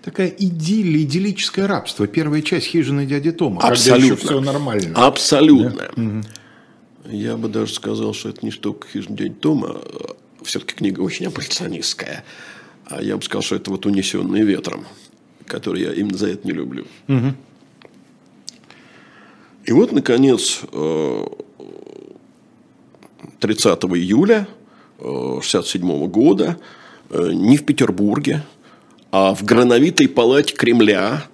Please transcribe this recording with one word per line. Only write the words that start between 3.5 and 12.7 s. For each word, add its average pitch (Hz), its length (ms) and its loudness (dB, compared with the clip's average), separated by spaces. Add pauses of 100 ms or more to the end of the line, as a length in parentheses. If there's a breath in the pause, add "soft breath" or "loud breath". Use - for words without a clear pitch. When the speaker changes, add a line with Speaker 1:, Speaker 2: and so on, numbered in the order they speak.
Speaker 1:
когда 92 120 4
еще 120 220 6
Speaker 2:
Абсолютно. 131 220 6 (120)
Speaker 1:
все 139 120 2
нормально. 127 520 -2 (140)
Speaker 2:
Абсолютно. 139 640 6 (240)
Speaker 1:
Да? 117 60 -4
Мгм. 110 220 -2 (880 loud breath)
Speaker 2:
Я 113 280 -6
бы 113 100 -4
даже 110 260 -4
сказал, 110 400 -4
что 110 160 -10
это 110 160 -12
не 107 60 -4
столько - 360 -8
«Хижина 104 300 -10
дяди 101 160 -6
Тома», - 440 -2 (640)
а - 40 -20
все-таки - 320 -8
книга 98 260 -4
очень - 260 -6
аболиционистская. - 960 -8 (600 loud breath)